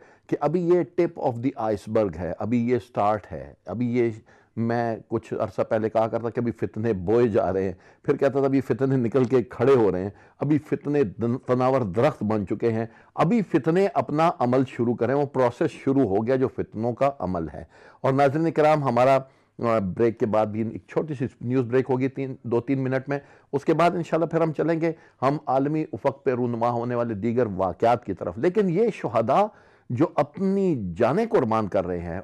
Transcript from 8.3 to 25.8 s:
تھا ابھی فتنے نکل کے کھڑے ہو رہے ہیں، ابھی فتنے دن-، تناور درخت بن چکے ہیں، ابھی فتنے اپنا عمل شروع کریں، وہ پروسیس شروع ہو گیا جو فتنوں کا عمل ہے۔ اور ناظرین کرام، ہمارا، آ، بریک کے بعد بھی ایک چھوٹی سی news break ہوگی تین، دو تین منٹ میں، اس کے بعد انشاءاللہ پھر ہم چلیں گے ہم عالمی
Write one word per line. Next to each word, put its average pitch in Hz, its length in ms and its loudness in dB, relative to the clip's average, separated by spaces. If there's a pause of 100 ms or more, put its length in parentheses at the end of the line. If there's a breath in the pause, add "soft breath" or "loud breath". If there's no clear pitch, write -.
تھا 135 60 2
ابھی 135 160 2
فتنے 131 340 -2
نکل 127 280 2
کے 123 200 2
کھڑے 135 320 2
ہو 107 160 4
رہے 90 120 -2
ہیں، 101 60 -4 (300 soft breath)
ابھی 143 180 2
فتنے 143 460 -2
دن-، 117 420 -2
تناور 127 360 2
درخت 113 420 0
بن 104 240 -2
چکے 113 240 -2
ہیں، 113 140 -2 (300 loud breath)
ابھی 185 260 2
فتنے 170 520 0
اپنا 147 460 0
عمل 127 280 2
شروع 120 280 -2
کریں، 117 180 0
وہ 143 120 0
پروسیس 131 460 0
شروع 135 320 0
ہو 107 240 0
گیا 135 80 2
جو 131 120 2
فتنوں 110 460 -4
کا 135 260 0
عمل 90 340 -4
ہے۔ - 100 -14 (380 loud breath)
اور 135 120 2
ناظرین 143 380 2
کرام، 151 320 4
ہمارا، 127 340 4 (420 soft breath)
آ، 113 200 2
بریک 110 400 0
کے 123 60 0
بعد 107 200 2
بھی 107 220 -4
ایک - 200 -12
چھوٹی 156 260 -6
سی 131 120 -6 (160)
news 123 240 0
break 127 240 0
ہوگی 131 180 0
تین، 131 360 -8
دو 117 180 -2
تین 135 220 -2
منٹ 131 260 -4
میں، 143 100 -4 (340 soft breath)
اس 139 120 -4
کے 165 80 2
بعد 165 180 2
انشاءاللہ 170 340 -2
پھر 160 160 -2
ہم 160 120 0
چلیں 156 280 -2
گے 165 100 0 (300 loud breath)
ہم 139 240 2
عالمی 143 480 0